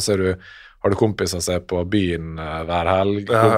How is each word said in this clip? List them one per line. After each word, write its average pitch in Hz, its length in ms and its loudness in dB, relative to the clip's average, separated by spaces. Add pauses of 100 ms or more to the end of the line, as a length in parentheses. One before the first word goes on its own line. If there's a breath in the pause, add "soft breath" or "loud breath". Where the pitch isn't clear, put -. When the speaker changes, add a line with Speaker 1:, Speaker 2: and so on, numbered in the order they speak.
Speaker 1:
så 101 120 -2
er 98 60 2
du, 92 180 0 (440 loud breath)
har 101 100 2
du 98 60 2
kompiser 95 460 0
som 90 140 -2
er 85 40 -2
på 90 280 -4
byen, 85 500 -2
eh, 80 260 -8
hver 85 220 -2
helg, 98 420 0
Speaker 2:
Ja, 120 60 2
ja, 113 80 6
ja. 110 160 6